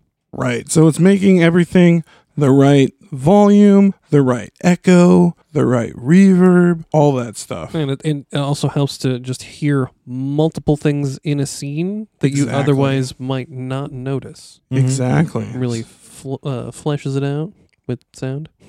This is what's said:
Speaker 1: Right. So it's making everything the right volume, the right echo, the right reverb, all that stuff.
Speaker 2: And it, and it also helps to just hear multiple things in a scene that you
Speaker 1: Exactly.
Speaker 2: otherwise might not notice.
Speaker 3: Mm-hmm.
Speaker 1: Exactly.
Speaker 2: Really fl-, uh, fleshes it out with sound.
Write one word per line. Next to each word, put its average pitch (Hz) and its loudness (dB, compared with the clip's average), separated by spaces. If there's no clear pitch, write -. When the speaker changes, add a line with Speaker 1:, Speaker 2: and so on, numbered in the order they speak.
Speaker 1:
Right. 127 -6
So 160 4
it's 147 0
making 190 2
everything 170 2
the 143 2
right 139 4
volume, 202 4
the 147 4
right 123 -2
echo, 180 4
the 135 0
right 120 -2
reverb, 175 4
all 147 4
that 120 -6
stuff. - -12
Speaker 2:
And 151 -4
it, 135 -8
and 147 -6
it - -6
also 143 -4
helps 139 -4
to 127 -4
just 127 -10
hear 143 -4
multiple 143 -4
things 143 -4
in 147 -4
a 135 -4
scene 175 -10
that 139 0
you 143 0
Speaker 1:
Exactly. 127 -4
Speaker 2:
otherwise 135 -2
might 131 -8
not 135 -10
notice. 131 -12
Speaker 3:
Mm-hmm. 131 0
Speaker 1:
Exactly. 131 -2
Speaker 2:
Really 120 -6
fl-, - -16
uh, 120 -10
fleshes 143 -6
it 139 -4
out 147 -6
with 123 -8
sound. 139 -12